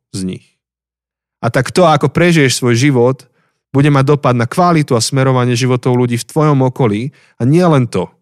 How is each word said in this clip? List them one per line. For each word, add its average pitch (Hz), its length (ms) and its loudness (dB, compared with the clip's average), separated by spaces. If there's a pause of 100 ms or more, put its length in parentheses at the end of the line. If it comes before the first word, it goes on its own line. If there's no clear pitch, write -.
(140)
z 92 240 -8
nich. - 80 -20 (960)
A 120 80 -4
tak - 240 -2
to, 180 160 4
ako 151 240 0
prežiješ 160 480 2
svoj 123 160 0
život, 131 480 0 (480)
bude 139 160 2
mať 143 240 2
dopad 127 240 0
na 117 80 -2
kvalitu 170 480 0
a 113 80 0
smerovanie 127 560 -2
životov 127 400 -2
ľudí 120 240 -2
v - 60 -16
tvojom 147 420 0
okolí 120 460 -4 (240)
a 117 80 -2
nie 165 180 2
len 139 240 2
to. 87 220 -6 (100)